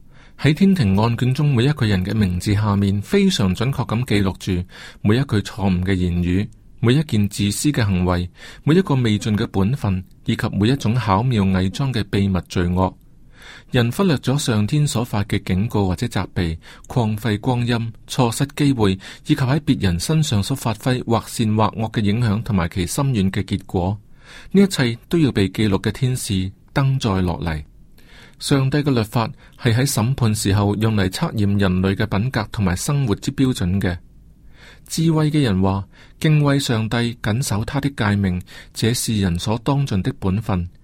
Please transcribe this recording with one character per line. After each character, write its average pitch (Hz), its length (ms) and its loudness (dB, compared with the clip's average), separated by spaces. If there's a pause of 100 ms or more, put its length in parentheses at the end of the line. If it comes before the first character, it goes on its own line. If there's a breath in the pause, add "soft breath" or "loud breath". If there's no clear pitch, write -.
(400 soft breath)
喺 143 120 4
天 196 220 4
庭 101 220 2
案 113 200 2
卷 123 160 0
中， 147 220 2
每 117 120 2
一 147 80 2
個 127 120 -2
人 95 180 2
嘅 101 80 -6
名 92 280 0
字 107 140 0
下 104 200 2
面 101 260 2
非 196 300 2
常 95 240 0
準 113 160 -2
確 127 160 -4
咁 113 200 -2
記 101 160 2
錄 95 160 -2
住 87 300 -4 (340 loud breath)
每 104 140 4
一 127 40 2
句 139 160 0
錯 98 340 -2
誤 90 140 0
嘅 98 100 0
言 90 200 0
語， 87 340 0 (320)
每 120 140 4
一 156 80 2
件 104 260 0
自 101 220 -2
私 147 200 -2
嘅 131 140 0
行 90 220 2
為， 87 240 0 (340 loud breath)
每 147 100 4
一 185 60 6
個 185 140 0
未 113 240 2
盡 104 180 0
嘅 113 120 0
本 98 280 0
分， 92 260 -2 (220)
以 117 100 0
及 113 160 -2
每 104 200 2
一 139 60 2
種 117 180 0
巧 104 280 2
妙 123 200 2
偽 95 260 2
裝 135 240 -4
嘅 117 180 -2
秘 101 160 2
密 92 220 0
罪 92 200 0
惡。 90 260 0 (760 loud breath)
人 120 220 2
忽 196 100 0
略 175 140 4
咗 131 220 0
上 107 280 0
天 147 200 0
所 117 180 -2
發 104 200 -2
嘅 101 200 -4
警 95 240 0
告 101 200 0
或 90 60 0
者 120 120 -4
責 104 280 -4
備， 82 220 -2 (320 loud breath)
曠 110 300 0
廢 107 200 -2
光 120 280 -2
陰， 117 260 -2 (160)
錯 117 260 0
失 139 220 -2
機 143 160 2
會， 107 200 2 (340 loud breath)
以 156 80 2
及 - 20 -4
喺 143 240 0
別 135 220 0
人 87 180 0
身 156 220 0
上 107 200 0
所 135 140 -4
發 120 160 -4
揮 123 320 -2
或 113 220 0
善 107 280 -2
或 110 100 2
惡 110 260 -4
嘅 123 120 -2
影 104 160 0
響 110 240 0
同 101 140 -2
埋 85 140 2
其 87 160 -2
深 139 220 -2
遠 101 220 2
嘅 98 120 -2
結 95 240 -4
果， 95 320 -2 (540 loud breath)
呢 190 100 8
一 196 60 6
切 120 280 -2 (140)
都 170 80 2
要 147 120 4
被 101 200 2
記 110 180 2
錄 98 140 2
嘅 107 100 0
天 127 240 -2
使 95 340 -2 (220)
登 135 260 2
載 95 220 0
落 90 200 0
嚟。 78 220 -4 (760 loud breath)
上 135 320 0
帝 147 80 0
嘅 143 120 0
律 120 120 2
法 110 260 -2 (320 loud breath)
係 117 140 2
喺 127 120 2
審 123 280 0
判 113 200 2
時 101 200 0
候 101 220 2
用 110 200 0
嚟 95 140 2
測 170 240 -4
驗 101 260 0
人 92 220 2
類 95 120 2
嘅 107 120 -2
品 110 240 -2
格 107 200 -4
同 107 140 -2
埋 87 100 2
生 143 300 -2
活 107 120 0
之 - 160 -8
標 131 200 2
準 95 260 0
嘅。 87 200 -2 (880 loud breath)
智 165 260 0
慧 156 180 2
嘅 151 120 2
人 98 180 2
話： 95 260 0 (320 loud breath)
「敬 151 240 4
畏 143 160 2
上 113 300 -2
帝， 117 340 -2
謹 113 200 0
守 104 220 -2
他 - 160 -4
的 143 100 -2
誡 104 260 0
命， 92 240 0 (320 loud breath)
這 117 220 0
是 113 260 -2
人 87 180 0
所 107 240 -2
當 143 240 0
盡 104 140 -2
的 90 180 -2
本 98 220 -2
分， 90 260 -2 (180 loud breath)